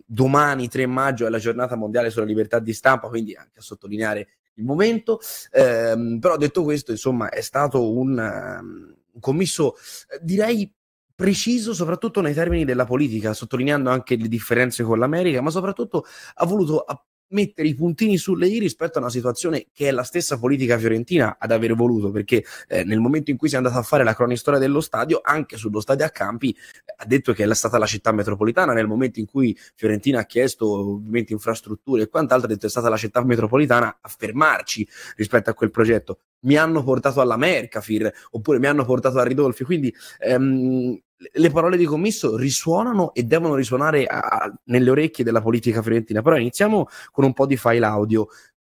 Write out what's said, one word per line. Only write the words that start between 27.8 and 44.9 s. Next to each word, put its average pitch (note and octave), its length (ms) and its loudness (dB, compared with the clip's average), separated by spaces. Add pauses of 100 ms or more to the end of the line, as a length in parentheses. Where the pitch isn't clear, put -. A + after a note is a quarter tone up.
città A2 260 -2
metropolitana, G#2+ 640 0
nel A2 140 2
momento A#2 320 -2
in G#2+ 60 -4
cui B2+ 320 0 (180)
Fiorentina A2 440 0
ha G#2 60 -2
chiesto A#2+ 420 0
ovviamente G#2 680 -2
infrastrutture A2 680 -2
e - 60 -4
quant'altro, B2+ 380 0
ha - 40 -2
detto G#2 160 -4
è - 20 -4
stata A#2 200 -2
la A2 80 2
città A2+ 260 -2
metropolitana A#2+ 800 2
a - 80 -20
fermarci A2+ 800 -2 (280)
rispetto A2 340 0
a G#2+ 40 2
quel A2 180 0
progetto. A2 480 0 (220)
"Mi C3+ 160 4
hanno D#3+ 260 2
portato C3 380 0
alla A#2 160 2
Mercafir", A2 720 -2 (200)
oppure A#2+ 280 0
"Mi C3+ 80 2
hanno C#3+ 180 2
portato B2+ 340 0
a B2 40 4
Ridolfi", C3 400 0
quindi, C#3+ 300 -2 (260)
ehm, B2+ 800 0 (180)
le, - 160 -20
le D#3+ 160 4
parole E3 280 2
di F3 80 4
Commisso D3+ 520 -2
risuonano E3+ 760 0
e B2 100 0
devono D3+ 320 0
risuonare C3+ 500 0
a, - 140 -2
a, - 340 -4 (120)
nelle B2 240 4
orecchie D3 340 2